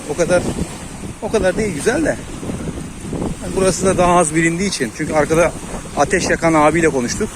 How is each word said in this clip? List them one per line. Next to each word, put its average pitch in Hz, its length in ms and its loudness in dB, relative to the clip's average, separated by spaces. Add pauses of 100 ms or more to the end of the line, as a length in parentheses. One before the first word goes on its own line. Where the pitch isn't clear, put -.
O 147 80 -4
kadar, 175 260 2 (800)
o 214 80 -6
kadar 185 260 2
değil, 208 180 -2
güzel 226 300 0
de. 131 120 0 (1400)
Burası 185 300 2
da 180 120 2
daha 175 180 6
az 156 180 4
bilindiği 165 340 2
için. 123 280 -4
Çünkü 156 160 -4
arkada 156 400 4 (440)
ateş 156 340 2
yakan 165 240 2
abiyle 156 340 4
konuştuk. 131 480 0